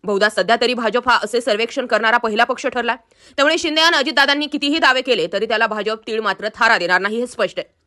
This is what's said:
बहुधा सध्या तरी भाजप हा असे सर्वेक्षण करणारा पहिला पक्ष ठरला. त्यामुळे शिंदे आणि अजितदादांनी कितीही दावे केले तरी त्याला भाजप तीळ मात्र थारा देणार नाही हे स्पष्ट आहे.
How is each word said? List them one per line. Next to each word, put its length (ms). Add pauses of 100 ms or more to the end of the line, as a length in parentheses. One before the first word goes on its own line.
बहुधा 240
सध्या 320
तरी 140
भाजप 340
हा 140
असे 180
सर्वेक्षण 460
करणारा 300
पहिला 280
पक्ष 220
ठरला. 300 (400)
त्यामुळे 220
शिंदे 220
आणि 160
अजितदादांनी 500
कितीही 320
दावे 240
केले 300
तरी 140
त्याला 200
भाजप 400
तीळ 140
मात्र 340
थारा 240
देणार 220
नाही 200
हे 60
स्पष्ट 320
आहे. 180 (100)